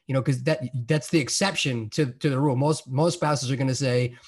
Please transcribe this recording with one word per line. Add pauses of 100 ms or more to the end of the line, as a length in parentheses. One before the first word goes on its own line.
you
know,
'cause
that, (240)
that's
the
exception
to,
to
the
rule.
Most,
most
spouses
are
gonna
say, (120)